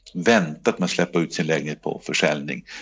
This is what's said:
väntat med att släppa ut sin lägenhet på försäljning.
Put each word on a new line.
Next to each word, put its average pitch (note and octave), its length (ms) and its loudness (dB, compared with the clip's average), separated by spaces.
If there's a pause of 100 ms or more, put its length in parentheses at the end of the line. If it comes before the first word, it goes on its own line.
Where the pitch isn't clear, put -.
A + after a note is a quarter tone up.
(140)
väntat F2+ 640 2
med F2+ 60 0
att F2+ 60 0
släppa F2 300 2
ut D#2+ 140 -2
sin E2+ 120 -2
lägenhet D2+ 360 -2
på - 220 -6
försäljning. D2 600 -2 (180)